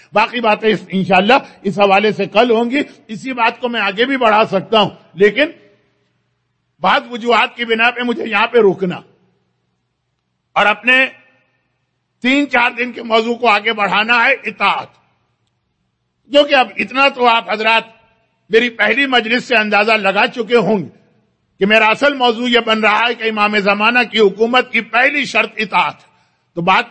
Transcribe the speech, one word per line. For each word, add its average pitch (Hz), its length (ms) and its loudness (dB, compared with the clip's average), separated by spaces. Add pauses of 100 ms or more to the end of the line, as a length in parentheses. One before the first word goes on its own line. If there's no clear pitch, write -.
(120)
باقی 220 280 -2
باتیں 214 300 0
اس، 175 180 -2
انشاءاللہ 190 500 2 (240)
اس 190 160 -4
حوالے 202 340 2
سے 196 140 -4
کل 226 240 2
ہوں 233 200 0
گی۔ 277 100 -2 (280)
اسی 226 240 -12
بات 240 280 -2
کو 254 80 -6
میں 233 120 -4
آگے 202 260 -2
بھی 269 100 -2
بڑھا 220 300 2
سکتا 190 340 0
ہوں، 180 100 0 (240)
لیکن 208 360 2 (1300)
بعض 254 280 2
وجوہات 233 460 -2
کی 240 80 -6
بنا 226 260 0
پہ 240 120 -8
مجھے 240 240 -4
یہاں 214 200 0
پہ 233 120 2
رکنا 185 420 0 (1600)
اور 196 100 2
اپنے 214 300 2 (1300)
تین 277 280 0
چار 247 280 0
دن 247 140 -6
کے - 100 -14
موضوع 226 320 -2
کو 240 140 -2
آگے 208 240 0
بڑھانا 214 520 0
ہے، 269 80 2 (120)
اطاعت، 196 460 -4 (1400)
جو 285 140 4
کہ 285 100 -2
اب 247 220 2
اتنا 254 320 0
تو 254 200 -2
آپ 226 220 0
حضرات 220 340 0 (640)
میری 233 200 2
پہلی 226 360 0
مجلس 240 380 0
سے 247 120 -4
اندازہ 208 360 0
لگا 208 340 0
چکے 233 300 -4
ہوں 208 220 2
گے - 260 -12 (540)
کہ 190 80 0
میرا 220 200 4
اصل 269 280 2
موضوع 247 340 0
یہ 240 180 2
بن 220 140 0
رہا 214 280 2
ہے 247 60 -4
کہ 226 140 -6
امام 208 300 0
زمانہ 208 400 0 (120)
کی 214 80 -2
حکومت 226 540 0
کی 226 80 -2
پہلی 262 440 -2
شرط 220 320 -4
اطاعت، 185 440 -4 (540)
تو 170 80 -8
بات 190 280 2